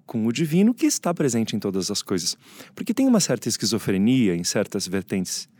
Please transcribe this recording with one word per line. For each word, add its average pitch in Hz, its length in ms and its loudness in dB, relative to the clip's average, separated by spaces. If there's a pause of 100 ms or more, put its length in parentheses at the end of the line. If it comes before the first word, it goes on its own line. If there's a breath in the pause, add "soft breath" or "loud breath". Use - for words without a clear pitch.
com 113 220 -2
o 117 80 2
divino 170 400 2
que 311 140 0
está 175 260 -2
presente 117 420 0
em 104 40 -4
todas 95 320 -2
as 101 100 -4
coisas. 85 340 -4 (380 loud breath)
Porque - 180 -4
tem 269 160 2
uma 233 120 6
certa - 280 0
esquizofrenia 107 880 2
em 85 80 -2
certas 98 440 -2
vertentes 92 600 -4 (120)